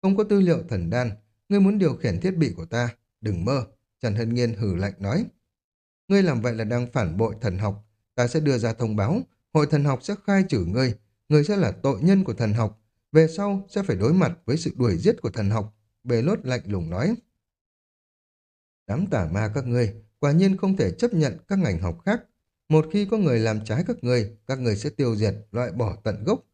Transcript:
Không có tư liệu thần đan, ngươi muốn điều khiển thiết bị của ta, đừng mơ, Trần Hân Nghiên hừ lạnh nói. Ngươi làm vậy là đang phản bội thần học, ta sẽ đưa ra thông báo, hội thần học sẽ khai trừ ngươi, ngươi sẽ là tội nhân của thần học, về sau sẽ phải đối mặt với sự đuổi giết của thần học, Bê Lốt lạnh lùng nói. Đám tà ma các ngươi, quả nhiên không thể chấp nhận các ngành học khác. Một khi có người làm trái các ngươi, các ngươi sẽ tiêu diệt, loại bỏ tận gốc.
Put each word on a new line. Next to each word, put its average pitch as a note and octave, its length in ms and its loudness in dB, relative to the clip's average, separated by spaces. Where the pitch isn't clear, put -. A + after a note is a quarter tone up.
Không G3 140 2
có G#3 80 0
tư G3+ 160 2
liệu F3 280 2
thần F2 220 -4
đan, A#2+ 200 -2
ngươi G3+ 120 4
muốn G3 180 4
điều D#3+ 180 2
khiển - 240 -2
thiết F#3 160 -2
bị C#3+ 200 2
của E2 100 -12
ta, A#2+ 300 -2
đừng F#2+ 240 -4
mơ, B2 220 -2
Trần A2+ 140 -2
Hân A2+ 200 -2
Nghiên A#2+ 200 0
hừ G2+ 200 -2
lạnh F#2+ 240 -2
nói. F3 280 -2
Ngươi G3 140 4
làm C#3+ 180 0
vậy A#2 140 -2
là A2 100 -4
đang A#2+ 280 -2
phản F2+ 240 -2
bội A2 240 0
thần F#2+ 180 -2
học, G2+ 300 -4
ta B2 140 0
sẽ D#3+ 120 0
đưa C#3+ 180 2
ra A#2 140 -2
thông A2 240 -2
báo, A#2+ 240 0
hội D3+ 180 4
thần D3 140 2
học C3+ 180 2
sẽ - 120 -4
khai G3 220 4
trừ G#2 160 0
ngươi, A#2 300 0
ngươi D3+ 160 4
sẽ G#3 120 0
là C#3 160 2
tội C3+ 300 -2
nhân F#3+ 220 6
của A#2+ 100 -4
thần G#2+ 180 0
học, A2 300 -2
về D#3 160 8
sau G3 400 -4
sẽ G3 140 -4
phải A#2 140 -2
đối A2 180 2
mặt F3+ 300 2
với C3 120 -2
sự E3 200 -4
đuổi B2 200 0
giết G3 260 0
của A2+ 80 -4
thần G2+ 200 -2
học, G#2+ 240 -4
Bê A#2+ 180 0
Lốt F3 240 -2
lạnh B2+ 200 -2
lùng F2+ 240 -4
nói. C#3 260 -2
Đám A#2+ 200 -2
tà F#2+ 260 -2
ma G#2 220 -2
các A2 120 -4
ngươi, A#2+ 280 0
quả C#3+ 140 0
nhiên F#3+ 240 4
không F#3+ 200 0
thể G#2+ 140 0
chấp A#3+ 240 -2
nhận C#3+ 220 0
các G3 100 0
ngành G#2+ 220 0
học A2 240 -4
khác. A3+ 180 -2
Một D#3 240 4
khi G3+ 180 0
có A3 80 0
người C#3+ 200 2
làm A2 260 0
trái A2+ 220 -2
các A#3 180 -4
ngươi, A#2+ 320 0
các C3+ 120 -4
ngươi A#2 180 0
sẽ A2 140 -4
tiêu A#2+ 260 0
diệt, G#2 180 0
loại A#2 200 -4
bỏ G#2+ 320 -2
tận G#2 200 -4
gốc. G3+ 300 -2